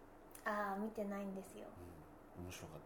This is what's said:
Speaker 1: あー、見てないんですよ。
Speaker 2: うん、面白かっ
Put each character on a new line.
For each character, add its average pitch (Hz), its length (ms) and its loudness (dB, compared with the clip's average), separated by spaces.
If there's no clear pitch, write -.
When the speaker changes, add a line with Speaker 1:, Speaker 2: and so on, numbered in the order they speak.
Speaker 1:
あ 208 320 6
ー、 202 40 4
見 220 100 4
て 220 140 2
な 196 140 4
い 202 60 2
ん 196 100 0
で 190 80 0
す - 160 -8
よ。 - 80 -6
Speaker 2:
う - 20 -2
ん、 90 40 0
面 90 80 -2
白 - 160 -4
か 78 80 -6
っ 76 100 -4